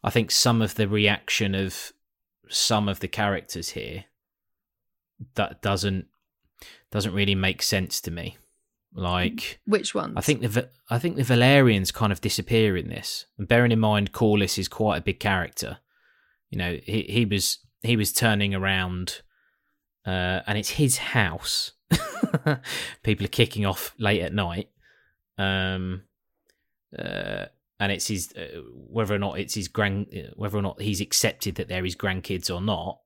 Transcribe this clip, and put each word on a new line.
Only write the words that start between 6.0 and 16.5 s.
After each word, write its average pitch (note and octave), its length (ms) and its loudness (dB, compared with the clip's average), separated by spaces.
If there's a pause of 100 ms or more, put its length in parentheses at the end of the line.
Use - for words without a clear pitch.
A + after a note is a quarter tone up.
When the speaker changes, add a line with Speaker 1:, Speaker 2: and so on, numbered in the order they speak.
Speaker 1:
doesn't G2+ 220 -2
really G2+ 220 2
make F#2+ 260 0
sense - 400 -2
to - 100 -10
me. E2+ 280 -10 (560)
Like, F2+ 720 -2
Speaker 2:
Which G#3 280 0
ones? F3+ 220 -4
Speaker 1:
I - 60 -4
think C#3+ 180 2
the A#2+ 80 -2
Va-, A2 200 -2 (200)
I A#2 100 0
think E3+ 180 -2
the C#3 60 -2
Valerians A#2+ 680 6
kind G#2+ 180 2
of F#2+ 120 -2
disappear A2 540 2
in - 120 -4
this. - 380 -10 (100)
And G2+ 100 -6
bearing A#2+ 240 6
in A2+ 100 4
mind, G#2 320 2
Corlys G#2 460 4
is F#2 100 -2
quite G#2+ 280 0
a E2 60 -4
big - 180 -2
character. - 580 -2 (720)
You - 100 -8